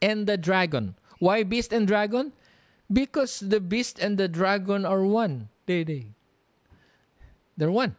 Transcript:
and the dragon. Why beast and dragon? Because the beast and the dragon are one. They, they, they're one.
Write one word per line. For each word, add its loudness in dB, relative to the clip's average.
and 0
the 2
dragon. 0
Why 4
beast -2
and 2
dragon? 0
Because 0
the 0
beast -2
and 0
the 2
dragon 0
are 0
one. 0
They, -2
they, -8
they're 0
one. 0